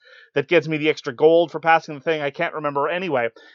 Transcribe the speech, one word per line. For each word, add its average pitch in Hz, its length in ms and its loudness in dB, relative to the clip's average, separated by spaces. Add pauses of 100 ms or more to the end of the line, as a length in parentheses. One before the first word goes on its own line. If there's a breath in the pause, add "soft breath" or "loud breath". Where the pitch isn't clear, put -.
(340 soft breath)
that 139 140 -2
gets 160 200 4
me 156 80 -2
the 151 140 0
extra 139 240 -6
gold 165 360 4
for 160 100 -10
passing 160 340 0
the 139 80 -16
thing? 160 180 -2
I 143 80 -4
can't - 240 -6
remember 147 380 -4
anyway." 160 380 -2 (260 loud breath)